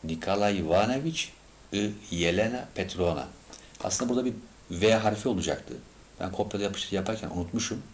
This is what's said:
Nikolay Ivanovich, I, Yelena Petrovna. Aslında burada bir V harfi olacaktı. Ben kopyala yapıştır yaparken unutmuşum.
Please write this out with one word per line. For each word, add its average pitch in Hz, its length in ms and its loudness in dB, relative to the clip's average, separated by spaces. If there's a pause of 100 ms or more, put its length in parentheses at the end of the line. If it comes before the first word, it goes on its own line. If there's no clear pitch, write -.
Nikolay 98 540 2
Ivanovich, 117 680 2 (440)
I, 104 200 0 (180)
Yelena 90 640 2
Petrovna. 87 540 0 (560)
Aslında 120 260 0
burada 127 140 2
bir 120 100 0 (360)
V 101 240 6
harfi 107 340 2
olacaktı. 82 460 -2 (460)
Ben 92 120 -4
kopyala 101 320 -2
yapıştır 101 320 -2
yaparken 101 340 -2
unutmuşum. 98 520 -2 (120)